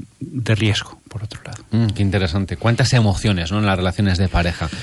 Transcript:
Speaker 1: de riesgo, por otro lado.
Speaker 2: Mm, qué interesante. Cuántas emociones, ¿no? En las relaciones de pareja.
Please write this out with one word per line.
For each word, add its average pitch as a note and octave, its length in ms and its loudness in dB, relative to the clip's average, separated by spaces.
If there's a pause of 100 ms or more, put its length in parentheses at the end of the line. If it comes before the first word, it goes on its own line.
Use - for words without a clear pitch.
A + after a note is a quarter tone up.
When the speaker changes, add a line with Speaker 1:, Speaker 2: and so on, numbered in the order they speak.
(220)
Speaker 1:
de A#2+ 340 -2
riesgo, G#2 420 0 (120)
por G2+ 160 -10
otro - 180 -16
lado. - 180 -14 (100)
Speaker 2:
Mm, A2+ 160 4
qué G2+ 140 -2
interesante. F#2+ 540 0
Cuántas A#2 380 2
emociones, G2+ 580 2
¿no? G#2 80 0
En G#2+ 60 2
las F#2+ 100 2
relaciones F#2 420 0
de F#2+ 120 2
pareja. E2+ 400 0 (140)